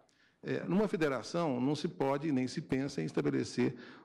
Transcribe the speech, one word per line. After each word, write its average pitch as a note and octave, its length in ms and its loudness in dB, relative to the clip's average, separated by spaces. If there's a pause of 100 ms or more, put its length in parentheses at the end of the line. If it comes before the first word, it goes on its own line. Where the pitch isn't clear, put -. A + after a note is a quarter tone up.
(420)
É, C3+ 220 -4
numa F#3+ 240 2
federação, D3 720 0
não C#3 140 4
se D#3+ 140 -2
pode C#3+ 440 0
nem B2+ 140 2
se B2 140 -4
pensa C#3 400 -2
em D#3+ 40 -2
estabelecer C3+ 720 0 (280)